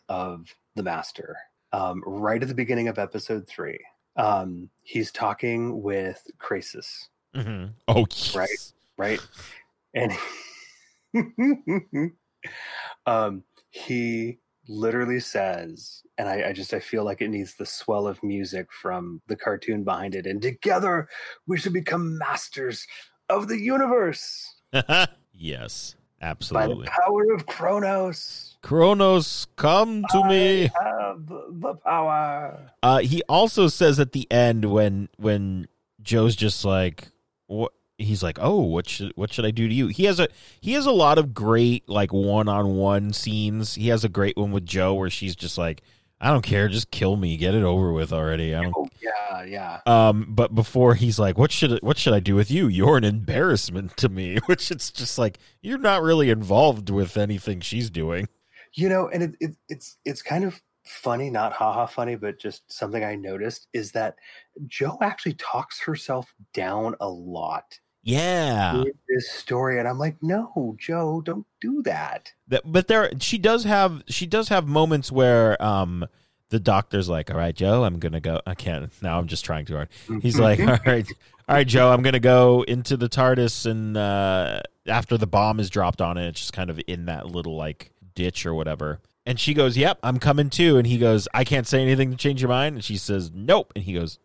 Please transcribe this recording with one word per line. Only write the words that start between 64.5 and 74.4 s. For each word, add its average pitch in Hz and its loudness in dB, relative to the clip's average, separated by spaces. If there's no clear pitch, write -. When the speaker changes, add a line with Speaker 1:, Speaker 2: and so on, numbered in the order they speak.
Speaker 1:
Joe - -6
actually 202 -2
talks - -8
herself 135 -6
down 104 -4
a 101 -4
lot 85 -8
Speaker 2:
Yeah. 135 0
Speaker 1:
in 131 0
this 123 -2
story, 127 -2
and 120 -2
I'm 127 -4
like, 156 -4
"No, 160 -2
Joe, 165 -4
don't 190 -8
do 262 -2
that." 156 -6
Speaker 2:
That, 127 0
but 170 2
there, 220 4
she - -2
does 226 2
have, 196 2
she 180 -4
does 214 0